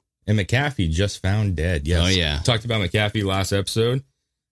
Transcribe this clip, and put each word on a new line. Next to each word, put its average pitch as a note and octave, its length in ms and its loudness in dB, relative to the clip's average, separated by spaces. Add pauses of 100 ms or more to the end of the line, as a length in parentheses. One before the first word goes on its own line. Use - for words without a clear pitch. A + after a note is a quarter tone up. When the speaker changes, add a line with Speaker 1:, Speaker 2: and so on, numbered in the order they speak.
(280)
Speaker 1:
And G#2+ 100 2
McAfee A2+ 540 0
just F#2+ 300 -2
found G2+ 340 0
dead. D#2 320 -2
Yes. E2+ 160 4
Speaker 2:
Oh, F2 40 2
yeah. E2 360 2
Speaker 1:
Talked A2+ 220 0
about A2+ 160 -2
McAfee G#2 420 -2
last F#2+ 300 0
episode. A2+ 500 0 (480)